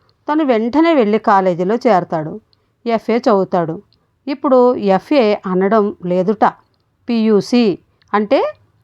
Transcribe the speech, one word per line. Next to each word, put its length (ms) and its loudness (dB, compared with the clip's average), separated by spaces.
తను 120 0
వెంటనే 500 0
వెళ్ళి 240 2
కాలేజీలో 560 0
చేరతాడు. 680 -2
ఎఫ్ఏ 320 -2
చదువుతాడు. 640 -2
ఇప్పుడు 500 0
ఎఫ్ఏ 580 0
అనడం 500 0
లేదుట, 460 -2
పీయూసీ, 680 0
అంటే 400 0